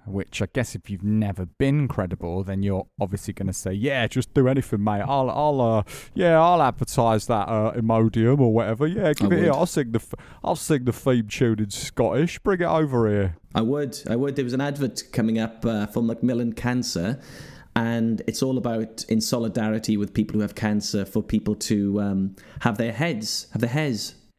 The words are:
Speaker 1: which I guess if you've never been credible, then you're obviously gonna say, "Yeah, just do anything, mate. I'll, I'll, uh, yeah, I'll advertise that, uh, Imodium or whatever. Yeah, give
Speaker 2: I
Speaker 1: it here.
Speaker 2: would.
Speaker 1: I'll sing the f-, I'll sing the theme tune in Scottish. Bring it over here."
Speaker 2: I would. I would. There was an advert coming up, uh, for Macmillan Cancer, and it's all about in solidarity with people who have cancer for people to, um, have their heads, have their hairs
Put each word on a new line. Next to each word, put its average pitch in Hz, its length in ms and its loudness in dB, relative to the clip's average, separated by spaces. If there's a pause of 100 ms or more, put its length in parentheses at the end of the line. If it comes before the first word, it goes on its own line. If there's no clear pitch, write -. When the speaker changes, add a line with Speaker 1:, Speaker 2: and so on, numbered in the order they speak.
Speaker 1:
which 98 380 -6
I 95 100 -2
guess 127 220 -2
if - 160 -12
you've 92 120 -8
never 101 440 0
been 139 400 2
credible, 90 560 -4
then 95 180 -4
you're 98 240 0 (160)
obviously 202 320 -4
gonna - 200 -4
say, - 200 -4
"Yeah, 127 320 0
just - 300 -2
do 123 120 6
anything, 127 360 0
mate. 104 180 0
I'll, 131 300 0
I'll, 147 280 0
uh, 113 240 4 (300)
yeah, 170 260 6
I'll 170 220 6
advertise 117 640 2
that, 107 240 0
uh, 110 260 0
Imodium 113 640 4
or 120 140 6
whatever. 113 320 0
Yeah, 175 280 0
give - 180 2
Speaker 2:
I 180 40 6
Speaker 1:
it 190 40 2
here. 175 120 4
Speaker 2:
would. 131 60 2
Speaker 1:
I'll 180 80 2
sing 139 260 -2
the 113 80 0
f-, - 140 -8 (300)
I'll - 120 0
sing 143 300 0
the 120 80 2
theme 120 340 2
tune 113 320 2
in 104 120 -2
Scottish. 123 680 0
Bring 185 220 0
it 175 40 2
over 143 440 2
here." 98 260 2 (200)
Speaker 2:
I 110 60 2
would. 135 360 -2 (100)
I 113 80 0
would. 135 200 -2
There 139 100 0
was 120 80 -4
an 131 80 -2
advert 143 400 -4 (100)
coming 113 280 0
up, 110 260 -6
uh, 107 220 0
for 120 160 -2
Macmillan 117 500 -2
Cancer, 123 680 -2 (560)
and 117 520 0
it's - 160 -2
all 131 160 0
about 113 500 -4
in 113 120 2
solidarity 110 760 -2
with 104 160 -4
people 104 220 -2
who 107 60 2
have 104 120 -4
cancer 104 520 -2
for 107 180 -2
people 107 320 -2
to, 101 460 0
um, 98 340 -2 (260)
have 113 160 0
their 113 160 -2
heads, 120 600 -4
have 110 80 -2
their 120 100 0
hairs 139 420 -2 (260)